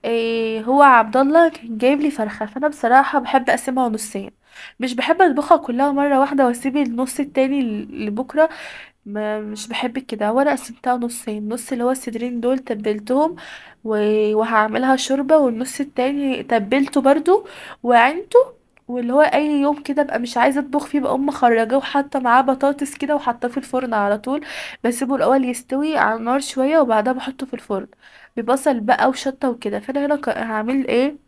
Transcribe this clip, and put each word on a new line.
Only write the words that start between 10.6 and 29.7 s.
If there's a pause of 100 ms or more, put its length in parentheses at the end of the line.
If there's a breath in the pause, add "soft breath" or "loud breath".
نصين،
نص
اللي
هو
الصدرين
دول
تبلتهم (480 loud breath)
و-،
وهعملها
شوربه،
والنص
التاني
تبلته
برضو (360 loud breath)
وعينته. (500)
واللي
هو
اي (140)
يوم
كده
ابقى
مش
عايزه
اطبخ
فيه،
بقوم
مخرجاه
وحاطه
معاه
بطاطس
كده
وحاطاه
في
الفرن
على
طول، (400 loud breath)
بسيبه
الاول
يستوي
على
النار
شويه
وبعدها
بحطه
في
الفرن (500 soft breath)
ببصل
بقى
وشطه
وكده.